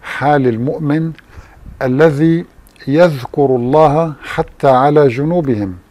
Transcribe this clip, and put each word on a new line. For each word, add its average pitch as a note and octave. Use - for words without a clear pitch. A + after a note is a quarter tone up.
حال C#3+
المؤمن D3
الذي D#3
يذكر D3
الله C#3+
حتى -
على C#3+
جنوبهم B2